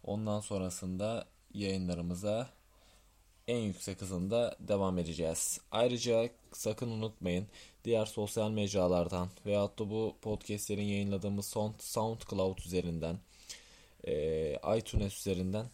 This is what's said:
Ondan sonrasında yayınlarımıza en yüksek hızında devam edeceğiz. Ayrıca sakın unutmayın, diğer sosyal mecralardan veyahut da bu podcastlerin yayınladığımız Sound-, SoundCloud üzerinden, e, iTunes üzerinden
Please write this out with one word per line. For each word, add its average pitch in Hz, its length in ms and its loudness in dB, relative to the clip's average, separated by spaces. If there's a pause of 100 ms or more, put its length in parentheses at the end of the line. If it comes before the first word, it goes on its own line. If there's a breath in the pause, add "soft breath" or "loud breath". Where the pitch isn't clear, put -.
Ondan 104 360 -2
sonrasında 95 880 -4 (260)
yayınlarımıza 95 960 -2 (960 soft breath)
en 120 100 2
yüksek 101 440 -4
hızında 98 580 0
devam 95 380 2
edeceğiz. 82 600 0 (120)
Ayrıca 120 580 4 (220)
sakın 113 400 -4
unutmayın, 107 560 -2 (380 loud breath)
diğer 110 200 4
sosyal 107 460 -2
mecralardan 90 760 4 (160)
veyahut 101 340 2
da 104 100 -2
bu 110 320 -2
podcastlerin 104 640 -2
yayınladığımız 101 600 0
Sound-, 107 360 -2
SoundCloud 104 760 0
üzerinden, 85 600 -2 (880 loud breath)
e, 80 720 0
iTunes 104 400 0
üzerinden 95 560 0